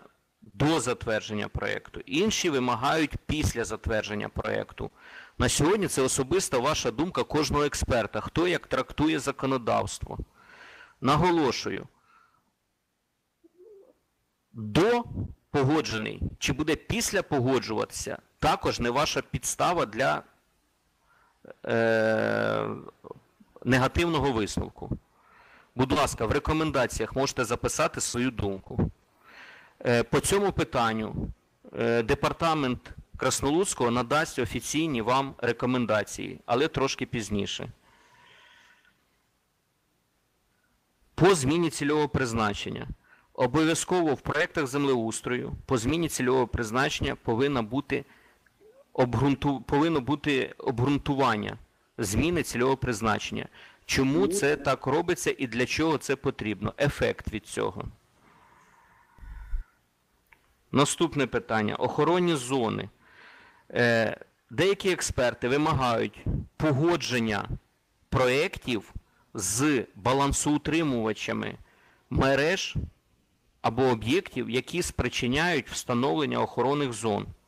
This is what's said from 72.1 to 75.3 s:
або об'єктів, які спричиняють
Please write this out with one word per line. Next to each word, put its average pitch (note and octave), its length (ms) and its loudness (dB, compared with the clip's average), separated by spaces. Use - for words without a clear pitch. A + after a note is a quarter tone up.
або A#2+ 220 2
об'єктів, A#2+ 640 0
які C3 320 -2
спричиняють C#3 880 0